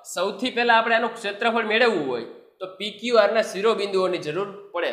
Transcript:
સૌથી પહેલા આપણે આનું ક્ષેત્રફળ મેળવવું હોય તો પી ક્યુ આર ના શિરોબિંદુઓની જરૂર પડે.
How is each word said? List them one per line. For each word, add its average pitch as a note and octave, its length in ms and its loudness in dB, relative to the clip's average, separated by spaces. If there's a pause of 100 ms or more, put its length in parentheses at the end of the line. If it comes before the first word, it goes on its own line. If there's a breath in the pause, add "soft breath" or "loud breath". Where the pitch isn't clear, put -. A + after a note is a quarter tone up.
(140)
સૌથી G3+ 420 -4
પહેલા A#3 240 4
આપણે A3+ 160 2
આનું A#3 220 -2
ક્ષેત્રફળ A3 540 -2
મેળવવું A3 380 4
હોય A#2 160 -4 (320)
તો F#3+ 60 -12 (140)
પી G3+ 200 -8
ક્યુ A#3 240 4
આર G3+ 140 4
ના G#3 160 0
શિરોબિંદુઓની F#3+ 720 0
જરૂર F3+ 220 -4 (240)
પડે. E3 200 -2